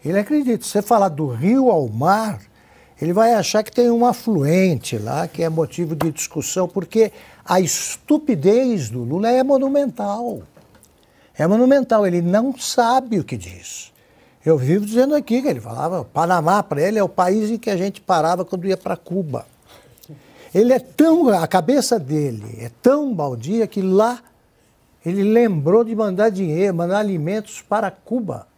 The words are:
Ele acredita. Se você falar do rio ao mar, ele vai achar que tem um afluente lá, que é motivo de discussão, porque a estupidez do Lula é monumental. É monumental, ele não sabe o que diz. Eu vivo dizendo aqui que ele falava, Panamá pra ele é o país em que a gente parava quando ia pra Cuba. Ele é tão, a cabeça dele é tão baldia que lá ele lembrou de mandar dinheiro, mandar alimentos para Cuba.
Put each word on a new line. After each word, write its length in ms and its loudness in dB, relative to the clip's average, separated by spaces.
Ele 140 -2
acredita. 440 0
Se 100 -12
você 100 0
falar 260 2
do 200 -4
rio 420 2
ao 180 2
mar, 520 0
ele 140 -2
vai 180 4
achar 300 0
que 100 -10
tem 180 4
um 140 2
afluente 960 0
lá, 280 -4
que 160 -6
é 60 0
motivo 480 -4
de 160 -2
discussão, 560 -6
porque 420 0
a 160 0
estupidez 1300 0
do 120 -8
Lula 280 -2
é 120 2
monumental. 1000 -2
É 100 0
monumental, 600 4
ele 140 0
não 380 0
sabe 600 0
o 60 -2
que 140 -10
diz. 520 -16
Eu 140 4
vivo 260 0
dizendo 300 0
aqui 260 0
que 80 -2
ele 120 -4
falava, 440 -6
Panamá 580 2
pra 200 -4
ele 160 0
é 40 2
o 60 0
país 420 0
em 60 -4
que 140 -6
a 60 -2
gente 260 -6
parava 420 0
quando 220 -8
ia 100 0
pra 220 -8
Cuba. 480 -6
Ele 200 4
é 40 2
tão, 520 4
a 160 2
cabeça 520 2
dele 640 -4
é 100 -12
tão 320 2
baldia 520 -4
que 140 -6
lá 400 2
ele 200 -2
lembrou 580 2
de 120 -4
mandar 360 0
dinheiro, 440 -2
mandar 240 -2
alimentos 640 -4
para 300 -4
Cuba. 560 -8